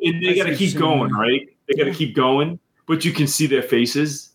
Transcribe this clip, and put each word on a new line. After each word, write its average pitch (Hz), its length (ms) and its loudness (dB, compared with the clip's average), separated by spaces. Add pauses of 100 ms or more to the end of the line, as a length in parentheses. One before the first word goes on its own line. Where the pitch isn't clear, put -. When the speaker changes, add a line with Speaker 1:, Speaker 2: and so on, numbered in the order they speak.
Speaker 1:
and 170 140 -2
they 180 80 0
Speaker 2:
I - 20 4
see 175 60 2
Speaker 1:
gotta 180 120 0
Speaker 2:
what 143 80 -2
Speaker 1:
keep 190 160 0
Speaker 2:
you're - 60 -2
saying 156 180 2
Speaker 1:
going, 107 140 -2
Speaker 2:
there. 104 100 -2
Speaker 1:
right? 127 260 -2 (200)
They 143 80 0
gotta 156 140 0
Speaker 2:
Yeah. 170 60 -6
Speaker 1:
keep 151 200 -4
going, 143 420 2 (280)
but 160 180 0
you 170 80 0
can 151 160 0
see 156 180 -2
their 131 160 2
faces 143 720 0